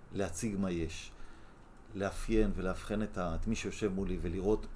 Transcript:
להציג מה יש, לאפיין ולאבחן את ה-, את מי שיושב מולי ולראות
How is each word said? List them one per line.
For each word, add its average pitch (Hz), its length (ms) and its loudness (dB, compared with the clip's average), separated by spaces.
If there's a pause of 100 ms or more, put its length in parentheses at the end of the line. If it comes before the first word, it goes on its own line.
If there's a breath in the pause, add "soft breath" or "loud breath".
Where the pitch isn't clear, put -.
(120)
להציג 98 460 0
מה 95 120 2
יש, 82 420 -2 (840 loud breath)
לאפיין 101 600 4
ולאבחן 92 480 0
את 104 160 -4
ה-, 87 160 0
את 82 120 0
מי 110 100 2
שיושב 98 380 0
מולי 90 280 0
ולראות 90 540 2